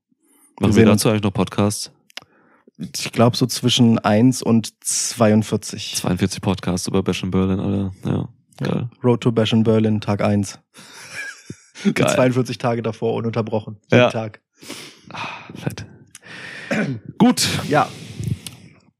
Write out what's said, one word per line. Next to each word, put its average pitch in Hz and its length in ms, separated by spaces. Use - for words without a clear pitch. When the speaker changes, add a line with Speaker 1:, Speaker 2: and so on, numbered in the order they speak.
Speaker 1:
Machen - 20
wir 101 80
Speaker 2:
Wir 110 40
sehen 110 140
Speaker 1:
dazu 107 200
Speaker 2:
uns. 110 60
Speaker 1:
eigentlich 104 100
noch 101 100
Podcasts? - 580
Speaker 2:
Ich - 160
glaub, 117 240
so 131 120
zwischen 117 520
eins 113 440
und 113 400
zweiundvierzig. - 1120
Speaker 1:
Zweiundvierzig 95 460
Podcasts 90 460
über 95 160
Bash 92 200
in 92 80
Berlin, 95 280
Alter. 98 340
Ja, - 80
Speaker 2:
Ja. - 560
Speaker 1:
geil. - 220
Speaker 2:
Road 120 180
to 123 100
Bash 113 220
in 113 100
Berlin, 110 380
Tag 101 200
eins. 101 380
<laughs> 202 100
Speaker 1:
Geil. - 160
Speaker 2:
Zweiundvierzig 127 480
Tage 117 240
davor, 113 320
ununterbrochen. 110 640
Jeden 120 120
Speaker 1:
Ja. 117 60
Speaker 2:
Tag. 110 320
Speaker 1:
Ah, - 160
fett. - 300
<clears throat> 143 500
Gut. - 280
Speaker 2:
Ja. 147 200